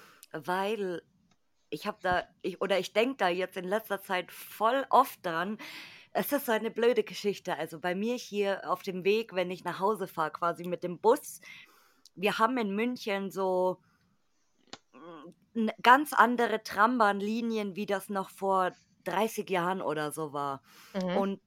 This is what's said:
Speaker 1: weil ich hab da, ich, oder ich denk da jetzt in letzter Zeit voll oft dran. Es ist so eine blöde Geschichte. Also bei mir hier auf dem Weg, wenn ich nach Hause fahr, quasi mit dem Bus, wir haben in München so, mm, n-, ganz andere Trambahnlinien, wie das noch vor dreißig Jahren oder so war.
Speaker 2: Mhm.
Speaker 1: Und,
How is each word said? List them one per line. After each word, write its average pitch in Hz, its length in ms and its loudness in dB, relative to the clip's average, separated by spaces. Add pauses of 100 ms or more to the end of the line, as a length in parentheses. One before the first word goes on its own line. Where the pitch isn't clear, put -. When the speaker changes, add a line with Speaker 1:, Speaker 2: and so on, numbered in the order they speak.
(320)
Speaker 1:
weil 185 720 -4 (680)
ich 220 180 -6
hab 208 140 -6
da, 180 240 2 (160)
ich, 180 200 -6
oder 190 180 2
ich 185 140 -6
denk 247 260 0
da 190 100 4
jetzt 185 280 -2
in 180 80 -6
letzter 202 360 -2
Zeit 180 300 -4
voll 240 580 0
oft - 360 4
dran. 180 320 -2 (560)
Es - 200 0
ist 277 140 0
so 240 60 2
eine 220 180 0
blöde 214 320 4
Geschichte. 185 540 -4
Also 160 220 -8
bei 180 160 -2
mir 220 200 -2
hier 196 560 -4
auf 180 120 -2
dem 185 220 -6
Weg, 214 300 2
wenn 180 160 0
ich 175 140 -10
nach 165 140 -6
Hause 196 280 0
fahr, 156 240 -2
quasi 170 340 -4
mit 175 180 -4
dem 175 160 -6
Bus, - 420 2 (760)
wir 185 240 -2
haben 233 180 4
in 202 180 0
München 208 560 -2
so, 185 500 0 (1120)
mm, 165 400 -18 (220)
n-, 220 160 0 (100)
ganz 269 320 6
andere 226 500 4
Trambahnlinien, 214 1120 2
wie 208 100 -4
das 196 240 -4
noch 196 200 -4
vor 190 420 2 (320)
dreißig 196 460 -2
Jahren 185 320 0
oder 151 300 -2
so 151 220 -6
war. 143 280 -4 (320)
Speaker 2:
Mhm. 190 320 0
Speaker 1:
Und, 196 220 -4